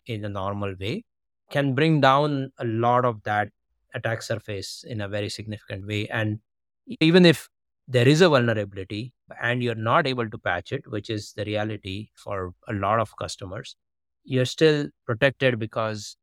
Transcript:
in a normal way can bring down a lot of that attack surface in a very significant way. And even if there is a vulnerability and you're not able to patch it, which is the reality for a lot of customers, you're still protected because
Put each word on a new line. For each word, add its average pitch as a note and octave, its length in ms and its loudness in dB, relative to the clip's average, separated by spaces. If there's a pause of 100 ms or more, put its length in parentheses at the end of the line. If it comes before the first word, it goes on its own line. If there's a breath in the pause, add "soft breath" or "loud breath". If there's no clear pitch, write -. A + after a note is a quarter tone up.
in G#2 180 -8
a G#2 40 -6
normal G2+ 520 -6
way C3 240 -6 (460)
can C#3+ 240 0
bring D3+ 260 4
down C3+ 580 4
a C3+ 60 -6
lot A#2+ 400 2
of A2+ 200 -2
that G#2 240 -2 (460)
attack A2+ 280 -6
surface G#2 640 -8
in A2+ 140 -8
a G2+ 80 -6
very G#2 200 -6
significant G#2+ 580 -12
way. G#2+ 220 -4
And A2 320 -2 (600)
even E3 240 8
if E3 240 6 (400)
there B2 180 4
is D3+ 140 8
a F#3 80 8
vulnerability G#2+ 880 0 (260)
and B2 220 -2
you're A#2+ 120 0
not A#2+ 320 0
able B2 220 -2
to F#2+ 100 -12
patch F2+ 340 -4
it, - 180 -8
which G#2+ 180 -8
is G#2+ 240 -8
the G#2 120 -8
reality G#2 720 -6
for F#2+ 380 -8 (160)
a A#2+ 60 -4
lot G2+ 260 2
of G#2+ 160 -4
customers, G2+ 600 -12 (480)
you're B2+ 200 0
still D3+ 440 2 (180)
protected B2 520 0
because A2 640 -6